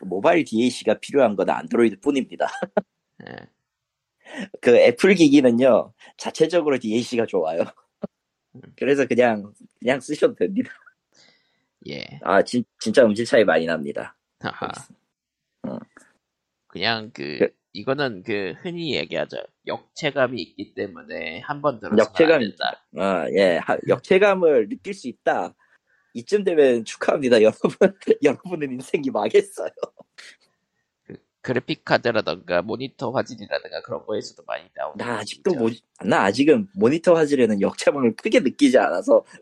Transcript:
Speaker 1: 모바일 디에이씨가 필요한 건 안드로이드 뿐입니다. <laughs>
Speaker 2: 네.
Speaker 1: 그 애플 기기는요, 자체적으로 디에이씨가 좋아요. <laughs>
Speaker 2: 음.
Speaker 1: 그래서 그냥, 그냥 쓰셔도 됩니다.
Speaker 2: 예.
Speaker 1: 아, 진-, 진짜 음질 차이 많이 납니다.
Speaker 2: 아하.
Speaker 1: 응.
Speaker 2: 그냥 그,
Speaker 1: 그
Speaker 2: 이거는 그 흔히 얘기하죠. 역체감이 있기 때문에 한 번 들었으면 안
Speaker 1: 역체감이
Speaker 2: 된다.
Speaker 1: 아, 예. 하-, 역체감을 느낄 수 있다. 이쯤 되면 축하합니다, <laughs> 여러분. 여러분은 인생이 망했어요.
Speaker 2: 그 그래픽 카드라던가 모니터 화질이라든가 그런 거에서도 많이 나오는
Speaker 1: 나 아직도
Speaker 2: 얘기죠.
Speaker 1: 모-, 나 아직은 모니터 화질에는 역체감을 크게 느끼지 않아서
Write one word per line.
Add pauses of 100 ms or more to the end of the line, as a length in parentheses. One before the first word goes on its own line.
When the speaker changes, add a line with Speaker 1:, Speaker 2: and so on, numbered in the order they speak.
Speaker 1:
모바일
디에이씨가
필요한
건
안드로이드
뿐입니다.
<laughs>
Speaker 2:
네. (1300)
Speaker 1:
그
애플
기기는요, (240)
자체적으로
디에이씨가
좋아요.
<laughs>
Speaker 2:
음. (140)
Speaker 1:
그래서
그냥, (260)
그냥
쓰셔도
됩니다. (1160)
Speaker 2:
예. (200)
Speaker 1:
아,
진-, (160)
진짜
음질
차이
많이
납니다. (240)
Speaker 2:
아하. (1000)
Speaker 1:
응. (920)
Speaker 2:
그냥
그,
Speaker 1:
그 (180)
Speaker 2:
이거는
그
흔히
얘기하죠. (300)
역체감이
있기
때문에
한
번
들었으면
안
Speaker 1:
역체감이
Speaker 2:
된다. (140)
Speaker 1:
아,
예.
하-, (100)
역체감을
느낄
수
있다. (640)
이쯤
되면
축하합니다,
<laughs>
여러분. (500)
여러분은
인생이
망했어요. (1400)
Speaker 2:
그 (260)
그래픽
카드라던가
모니터
화질이라든가
그런
거에서도
많이 (100)
나오는
Speaker 1:
나
아직도
Speaker 2:
얘기죠. (200)
Speaker 1:
모-,
나
아직은
모니터
화질에는
역체감을
크게
느끼지
않아서 (160)